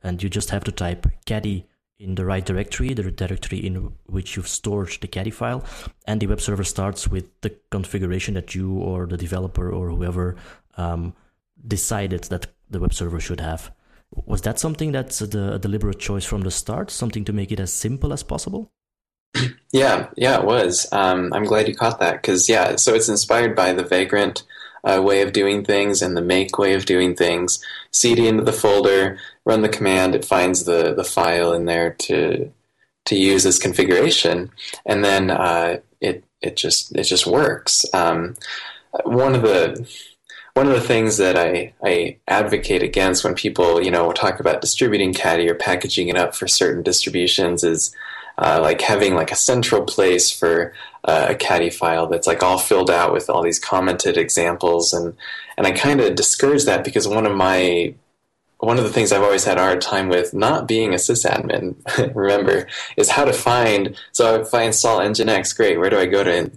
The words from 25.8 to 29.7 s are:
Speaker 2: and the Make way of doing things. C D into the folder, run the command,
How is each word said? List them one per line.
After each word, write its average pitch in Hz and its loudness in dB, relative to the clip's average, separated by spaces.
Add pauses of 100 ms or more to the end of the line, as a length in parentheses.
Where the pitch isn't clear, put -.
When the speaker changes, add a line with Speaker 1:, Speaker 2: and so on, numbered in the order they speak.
Speaker 2:
and 90 -2
the 85 -2
Make 92 0
way 98 4
of 95 -2
doing 90 2
things. 87 0 (280)
C 117 2
D 117 4
into 110 2
the 110 2
folder, 98 4 (260)
run 110 2
the 107 2
command, 92 2